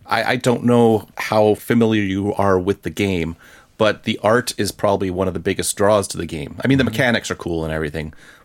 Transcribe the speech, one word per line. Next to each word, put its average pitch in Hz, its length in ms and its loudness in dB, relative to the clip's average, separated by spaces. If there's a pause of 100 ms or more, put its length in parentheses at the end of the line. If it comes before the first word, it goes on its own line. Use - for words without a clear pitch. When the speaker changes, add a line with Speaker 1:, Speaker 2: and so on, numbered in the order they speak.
Speaker 1:
I, 110 160 -2
I 107 140 -2
don't 123 260 0
know 117 440 4 (100)
how 107 360 2
familiar 110 480 0
you 98 320 -2
are 98 240 2
with 95 240 -2
the - 80 -8
game, 85 460 -2 (420)
but 104 280 0
the 113 180 -2
art 117 340 2
is 101 140 -2
probably 101 400 0
one 92 160 -2
of 90 80 -4
the 90 40 -6
biggest 90 380 -4
draws 101 320 2
to - 80 -12
the 85 80 -6
game. - 380 -10
I - 40 0
mean, 135 120 4
the 131 40 2
Speaker 2:
Mm-hmm. 113 100 -2
Speaker 1:
mechanics 117 360 0
are 92 60 -6
cool 82 280 -4
and 80 80 -4
everything, 78 400 -6 (340)